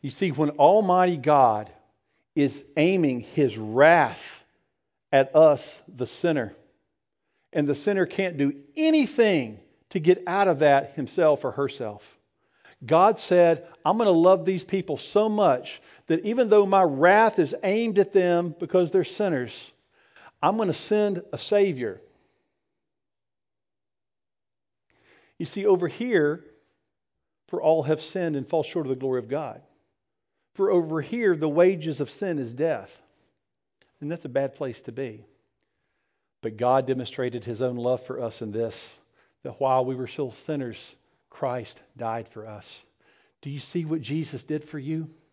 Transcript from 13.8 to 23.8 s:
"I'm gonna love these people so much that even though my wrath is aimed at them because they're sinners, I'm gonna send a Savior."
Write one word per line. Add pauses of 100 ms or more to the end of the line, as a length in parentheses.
"I'm
gonna
love
these
people
so
much (280)
that
even
though
my
wrath
is
aimed
at
them
because
they're
sinners, (680)
I'm
gonna
send (100)
a
Savior." (3500)